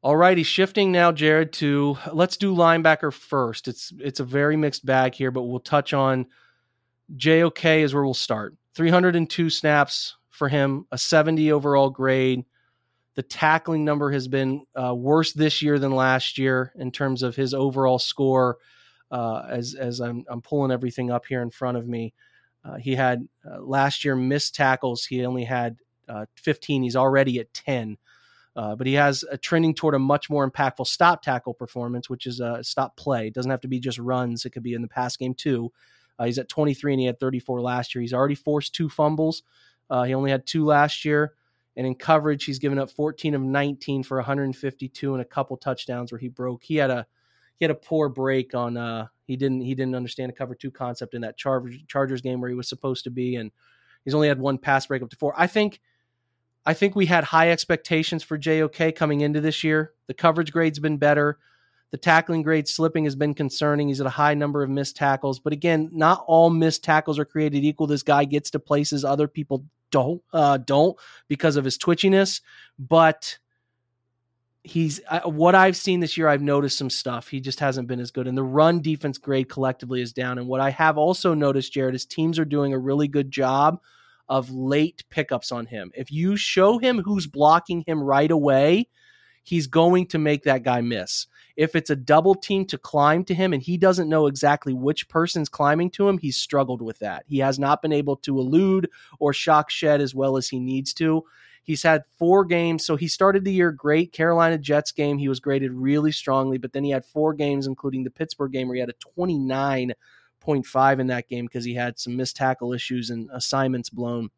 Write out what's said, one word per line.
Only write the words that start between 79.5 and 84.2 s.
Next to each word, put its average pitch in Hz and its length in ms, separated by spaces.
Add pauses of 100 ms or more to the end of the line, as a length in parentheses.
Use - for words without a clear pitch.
is 117 100
down. 127 260
And 123 100
what 131 120
I 135 100
have 156 280
also 175 340
noticed, 139 400
Jared, 131 220
is 127 100
teams 160 360
are 160 40
doing 143 300
a 131 40
really 139 280
good 143 240
job 139 500 (480)